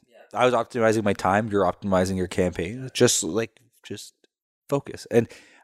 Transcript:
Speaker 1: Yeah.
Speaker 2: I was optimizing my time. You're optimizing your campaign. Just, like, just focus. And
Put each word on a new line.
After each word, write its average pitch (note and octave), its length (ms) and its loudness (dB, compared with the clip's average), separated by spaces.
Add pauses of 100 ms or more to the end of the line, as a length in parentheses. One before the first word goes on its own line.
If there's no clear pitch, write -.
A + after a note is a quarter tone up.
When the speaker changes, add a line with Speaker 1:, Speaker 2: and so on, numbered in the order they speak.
Speaker 1:
Yeah. - 100 -20 (140)
Speaker 2:
I A2+ 140 2
was B2 80 2
optimizing A2+ 480 2
my G#2 100 0
time. G2+ 360 0
You're G2 220 2
optimizing F#2+ 460 0
your F2+ 120 -2
campaign. F#2 680 -4
Just, - 280 4
like, G#2 380 -6 (220)
just - 320 -16 (540)
focus. - 420 -6
And A2+ 180 4 (360)